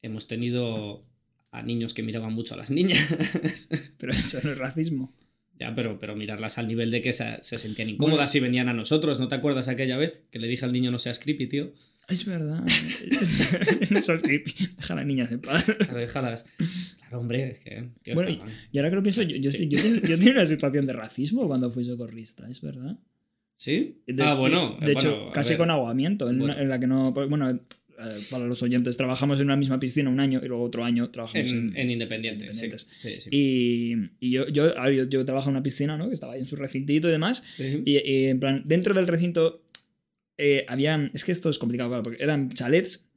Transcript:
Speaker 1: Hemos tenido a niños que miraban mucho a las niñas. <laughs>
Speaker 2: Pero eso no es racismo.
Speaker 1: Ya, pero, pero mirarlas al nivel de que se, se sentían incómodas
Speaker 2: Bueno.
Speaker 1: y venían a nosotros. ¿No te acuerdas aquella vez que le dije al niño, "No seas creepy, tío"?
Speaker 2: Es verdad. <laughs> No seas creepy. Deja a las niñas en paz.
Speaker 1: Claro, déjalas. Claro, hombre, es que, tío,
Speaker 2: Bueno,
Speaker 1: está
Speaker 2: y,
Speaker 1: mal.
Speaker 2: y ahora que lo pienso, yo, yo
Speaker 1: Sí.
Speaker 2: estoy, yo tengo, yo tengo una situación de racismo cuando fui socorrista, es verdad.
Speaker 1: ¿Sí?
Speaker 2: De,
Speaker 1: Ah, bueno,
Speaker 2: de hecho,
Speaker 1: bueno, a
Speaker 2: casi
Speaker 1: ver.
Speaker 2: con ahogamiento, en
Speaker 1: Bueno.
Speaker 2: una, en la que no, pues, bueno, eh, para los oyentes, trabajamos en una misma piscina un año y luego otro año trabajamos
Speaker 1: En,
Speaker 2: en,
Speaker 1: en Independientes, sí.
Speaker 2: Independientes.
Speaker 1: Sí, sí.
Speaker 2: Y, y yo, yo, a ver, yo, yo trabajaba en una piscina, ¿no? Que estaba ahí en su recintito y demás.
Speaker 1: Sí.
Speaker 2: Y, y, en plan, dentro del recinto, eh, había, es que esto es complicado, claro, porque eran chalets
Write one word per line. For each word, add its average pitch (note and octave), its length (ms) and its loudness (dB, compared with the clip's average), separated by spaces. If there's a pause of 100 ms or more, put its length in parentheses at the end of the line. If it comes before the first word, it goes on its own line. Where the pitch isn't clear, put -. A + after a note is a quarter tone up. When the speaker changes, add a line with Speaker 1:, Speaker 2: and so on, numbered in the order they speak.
Speaker 1:
Hemos A2 260 -10
tenido A#2 760 -4 (460)
a A#2 120 -14
niños A#2 320 -4
que B2 100 -6
miraban A2 280 -6
mucho A#2 220 -6
a - 40 -12
las - 120 -10
niñas. F3 300 4 (880)
<laughs> - 80 -20
Speaker 2:
Pero B2+ 140 -4
eso B2+ 320 0
no D3 80 0
es C3+ 60 -6
racismo. C3+ 540 -4 (460)
Speaker 1:
Ya, A#2 160 -8
pero, A2+ 240 -4
pero G#2+ 160 -10
mirarlas G#2+ 440 -8
al A2+ 100 -4
nivel A2+ 220 0
de A#2 100 0
que B2 140 0
se, A2+ 260 -6
se - 160 -10
sentían A2 320 -6
incómodas C#3+ 440 2
Speaker 2:
Bueno. D3 60 6
Speaker 1:
y B2+ 100 2
venían B2 200 2
a A#2+ 60 0
nosotros. C#3+ 440 0
¿No B2+ 80 0
te C3+ 100 -2
acuerdas C3 320 0
aquella B2+ 280 -2
vez D#3+ 340 -2
que - 80 -12
le A2+ 100 -6
dije B2 180 -2
al B2 60 0
niño, B2 180 2
"No B2 80 -2
seas A#2 200 -4
creepy, C#3+ 300 -2
tío"? C#3+ 240 -4 (360)
Speaker 2:
Es F#3 180 -2
verdad. D#3+ 360 -4
<laughs> - 1300 2
No G3+ 120 4
seas E3 180 2
creepy. D3 320 0 (240)
Deja - 160 -8
a E3 60 -2
las C#3 80 -4
niñas C3 260 0
en A#2+ 80 -4
paz. D#3+ 240 0
Speaker 1:
Claro, F#3 340 0
déjalas. A#2+ 460 -4 (540)
Claro, B2 220 -10
hombre, B2 320 -2
es - 80 -16
que, A2 280 -14 (140)
tío, B2 120 -6
Speaker 2:
Bueno, F3+ 160 2
Speaker 1:
está - 140 -6
Speaker 2:
y, - 20 -12
Speaker 1:
mal. A2 80 -12 (180)
Speaker 2:
y C#3+ 60 0
ahora D3 120 2
que F#3+ 60 0
lo G3+ 60 2
pienso, G3+ 200 2
yo, D#3 140 -2
yo C#3 140 0
Speaker 1:
Sí. D#3 140 -2
Speaker 2:
estoy, D3+ 60 -2
yo C#3+ 120 2
tengo, A3 240 2
yo E3 120 4
tengo A3 140 10
una A3 140 6
situación C#3+ 400 2
de C3 60 -2
racismo C#3+ 540 -2
cuando B2+ 240 0
fui B2 140 -4
socorrista, A#2 640 -10
es B2+ 120 -14
verdad. C3+ 380 -10 (580)
Speaker 1:
¿Sí? - 500 -4
Speaker 2:
De, C3 160 -2
Speaker 1:
Ah, D3 120 6
bueno, C3 440 2
Speaker 2:
de D3 140 2
hecho, C#3+ 180 4
Speaker 1:
bueno, - 200 -4
a - 20 -12
Speaker 2:
casi C#3+ 180 0
Speaker 1:
ver. D#3 80 2
Speaker 2:
con E3+ 120 4
ahogamiento, C#3 580 2
en B2 100 2
Speaker 1:
Bueno. C#3 140 2
Speaker 2:
una, C#3+ 100 -2
en C#3 60 2
la C3 100 0
que B2+ 80 0
no, C3 280 2
pues, C#3 160 0
bueno, D3 200 2
eh, B2 80 0 (720)
para B2+ 140 -4
los A#2+ 180 -2
oyentes, B2 360 2
trabajamos C3+ 420 2
en C#3 60 4
una C#3 100 4
misma C3+ 240 2
piscina C3+ 300 0
un C3 100 2
año C3+ 240 2
y - 40 -6
luego A#2+ 160 -2
otro A#2+ 200 -4
año A#2+ 260 2
trabajamos B2 400 -4
Speaker 1:
En, A#2 200 0
Speaker 2:
en, F#2+ 80 -6
Speaker 1:
en B2 120 0
Independientes, A2 680 -4
sí. A2+ 80 -6
Speaker 2:
Independientes. G#2+ 220 -10 (120)
Speaker 1:
Sí, G#2+ 200 -10
sí. - 120 -14
Speaker 2:
Y, A#2+ 960 2
y - 40 2
yo, C3 160 2
yo, D3 300 4
a B2 60 -4
ver, C#3 120 6
yo, C3 120 2
yo C3+ 160 0
trabajaba C3+ 280 0
en C3+ 40 0
una C3 60 -2
piscina, C#3+ 340 -2
¿no? E3+ 120 -4
Que C4 60 -4
estaba B2 200 -10
ahí C3 60 -8
en B2+ 60 -6
su C#3+ 100 -8
recintito C#3+ 520 0
y E3 40 4
demás. F3 360 0
Speaker 1:
Sí. C3+ 380 -4
Speaker 2:
Y, C#3+ 100 6 (100)
y, C3+ 200 4
en C3 120 2
plan, C3+ 280 0
dentro F3+ 260 4
del F#3 140 4
recinto, E3+ 560 2 (720)
eh, C#3+ 320 4
había, C#3+ 460 0
es - 100 -6
que F#3 80 0
esto E3+ 160 0
es D3 80 0
complicado, A#2+ 320 -2
claro, A#2+ 140 -2
porque A#2 200 -6
eran C#3+ 280 0
chalets - 680 0